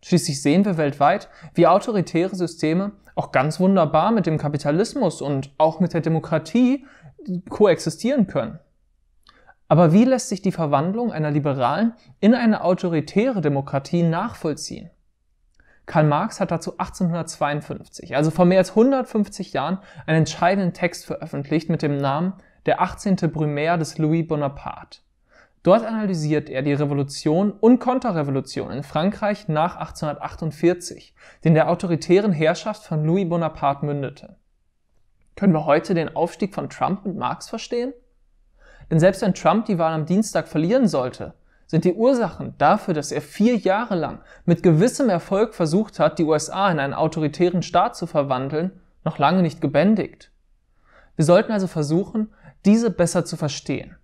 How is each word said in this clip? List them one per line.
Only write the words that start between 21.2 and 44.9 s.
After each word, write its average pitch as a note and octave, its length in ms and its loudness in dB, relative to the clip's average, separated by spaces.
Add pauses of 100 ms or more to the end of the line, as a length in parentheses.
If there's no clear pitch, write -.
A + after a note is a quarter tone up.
mit D#3+ 140 0
dem C#3+ 140 0
Namen C#3+ 360 -2 (320)
Der D3+ 160 2
achtzehnte F#3 460 -2
Brumaire D#3 500 -2
des D#3 200 -6
Louis D#3+ 300 0
Bonaparte. - 720 -8 (640)
Dort A3 220 4
analysiert E3+ 680 -2
er C3 120 -6
die C#3+ 120 0
Revolution D3 760 -2
und A#3+ 280 4
Konterrevolution E3+ 920 -4
in C3+ 120 -8
Frankreich G3+ 640 -4
nach D#3+ 300 -2
achtzehnhundertachtundvierzig, - 1400 -6 (280)
die - 40 2
in E3 80 6
der D#3 140 4
autoritären F3 640 0
Herrschaft E3 520 -2
von D3+ 200 -4
Louis F3 240 0
Bonaparte D#3 580 -2
mündete. C#3+ 520 -8 (1000)
Können F#3+ 180 2
wir D3+ 120 0
heute E3 300 2
den E3 200 -4
Aufstieg F3 380 -4
von C#3 160 -8
Trump E3+ 360 -4
und F3+ 120 -8
Marx B2 320 -8
verstehen? A#3+ 440 -6 (960)
Denn D#3+ 100 2
selbst F#3+ 240 4
wenn F#3 100 0
Trump G3 320 0
die F#3 140 -2
Wahl D#3+ 140 0
am D#3 120 -4
Dienstag F3+ 420 0
verlieren G3 400 0
sollte, - 460 -4 (320)
sind - 180 0
die F3+ 120 2
Ursachen A3 640 0
dafür, F3 340 2
dass D3 180 -4
er D3 100 -4
vier A#3 340 0
Jahre G#3 400 -2
lang D3 240 -6 (260)
mit E3+ 160 2
gewissem G3+ 480 4